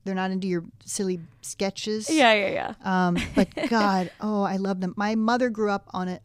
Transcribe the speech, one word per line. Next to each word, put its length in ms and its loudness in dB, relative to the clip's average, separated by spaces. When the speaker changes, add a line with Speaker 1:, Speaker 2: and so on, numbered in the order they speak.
Speaker 1:
they're 100 -4
not 160 -2
into 180 -4
your 160 -2
silly 360 -4
sketches. 680 -6
Speaker 2:
Yeah, 220 6
yeah, 160 2
yeah. 240 -4
Speaker 1:
Um, 100 2
but 200 4
Speaker 2:
<laughs> 160 -2
Speaker 1:
God, 400 2
oh, 220 0
I 140 0
love 220 -2
them. 160 -4
My 200 -2
mother 340 2
grew 220 0
up 220 -4
on 140 -4
a, 180 -6